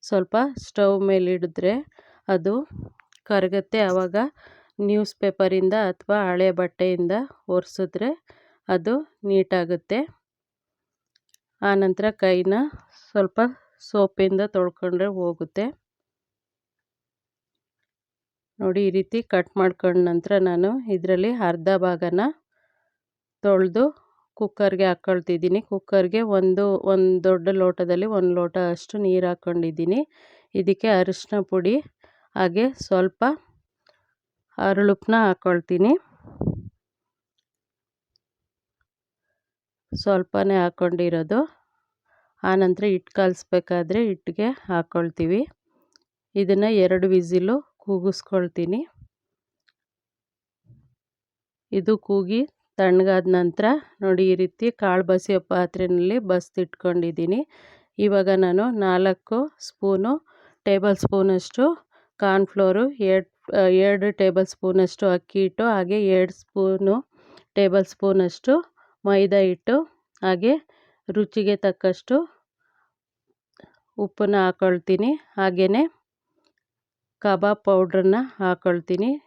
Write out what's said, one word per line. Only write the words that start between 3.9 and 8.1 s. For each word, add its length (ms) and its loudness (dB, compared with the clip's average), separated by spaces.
ನ್ಯೂಸ್ 380 -2
ಪೇಪರಿಂದ 580 0
ಅಥವಾ 360 -4
ಹಳೆ 300 0
ಬಟ್ಟೆಯಿಂದ 640 -2
ಒರೆಸಿದ್ರೆ 600 -4